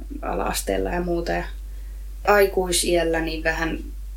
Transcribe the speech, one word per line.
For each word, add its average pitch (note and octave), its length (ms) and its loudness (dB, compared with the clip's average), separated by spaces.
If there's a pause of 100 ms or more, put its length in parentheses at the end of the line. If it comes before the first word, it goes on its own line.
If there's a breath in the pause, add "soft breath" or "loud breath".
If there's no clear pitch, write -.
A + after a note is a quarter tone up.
(220)
ala-asteella F#3+ 680 -2
ja F3 120 0
muuta. E3+ 300 -2
Ja F3 120 0 (840 soft breath)
aikuisiällä F3 920 4
niin D#3+ 220 -2
vähän, D#3+ 360 0 (380)